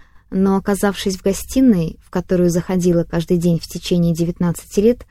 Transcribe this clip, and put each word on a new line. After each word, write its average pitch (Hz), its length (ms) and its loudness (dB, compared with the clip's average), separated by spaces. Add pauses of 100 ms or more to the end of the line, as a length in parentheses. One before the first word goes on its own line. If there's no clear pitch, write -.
(300)
но, 190 280 0
оказавшись 196 580 -2
в - 80 -10
гостиной, 196 800 0
в - 60 -20
которую 180 400 0
заходила 170 560 0
каждый 170 320 -2
день 165 220 0
в - 60 -16
течение 170 480 -2
девятнадцати 170 680 -4
лет, 233 300 2